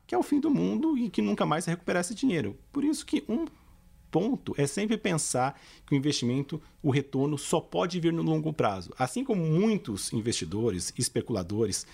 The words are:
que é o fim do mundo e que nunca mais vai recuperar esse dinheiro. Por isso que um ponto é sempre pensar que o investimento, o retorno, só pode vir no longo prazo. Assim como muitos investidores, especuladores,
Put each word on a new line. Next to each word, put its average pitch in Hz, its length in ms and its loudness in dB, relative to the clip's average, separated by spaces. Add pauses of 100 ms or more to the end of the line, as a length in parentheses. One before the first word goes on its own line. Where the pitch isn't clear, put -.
que - 100 -8
é 370 40 2
o 339 40 2
fim 285 180 2
do 311 100 0
mundo 240 480 2
e 233 100 0
que 214 140 -2
nunca 208 240 0
mais 156 180 0
vai 165 100 0
recuperar 175 260 -2
esse 180 140 -4
dinheiro. 165 440 0 (140)
Por 277 120 -2
isso 302 220 0
que - 220 -2
um 285 180 -2 (640)
ponto 214 480 0
é 143 80 4
sempre 208 320 -2
pensar 139 600 0 (280)
que 147 80 0
o - 20 6
investimento, 139 640 0 (220)
o 147 80 2
retorno, 139 480 0
só - 220 2
pode 175 400 -2
vir 165 120 2
no 165 100 0
longo 160 300 0
prazo. 98 460 -2
Assim 131 240 0
como 202 220 0
muitos 160 680 2
investidores, 104 840 -2
especuladores, 107 960 -2